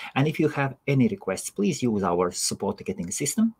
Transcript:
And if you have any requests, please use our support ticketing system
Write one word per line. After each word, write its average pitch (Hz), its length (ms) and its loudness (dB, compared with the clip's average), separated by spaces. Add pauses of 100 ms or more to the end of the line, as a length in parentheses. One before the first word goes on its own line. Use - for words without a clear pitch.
(160)
And 139 120 2
if 156 120 -2
you 156 80 4
have 139 280 -2 (120)
any 135 200 4
requests, 95 440 -4
please 175 320 -2
use 110 180 2
our 90 300 2
support - 480 -4
ticketing 95 320 -6
system 220 480 0